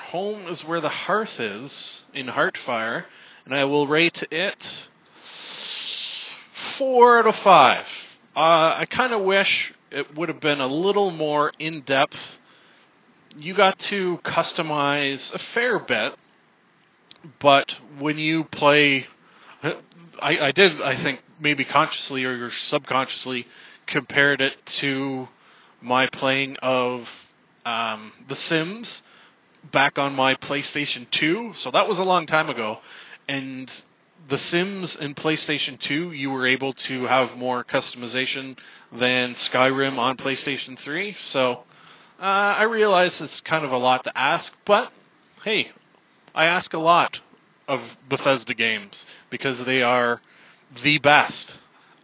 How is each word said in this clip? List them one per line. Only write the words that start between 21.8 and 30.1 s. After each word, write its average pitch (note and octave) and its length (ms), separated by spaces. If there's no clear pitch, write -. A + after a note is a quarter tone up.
or A#2+ 260
subconsciously B2+ 800
compared C#3 560
it C#3 120
to C3+ 480
my B2+ 320
playing C3+ 500
of, B2+ 440
um, A2 480
The C3+ 80
Sims F3 680
back C#3 260
on C#3 160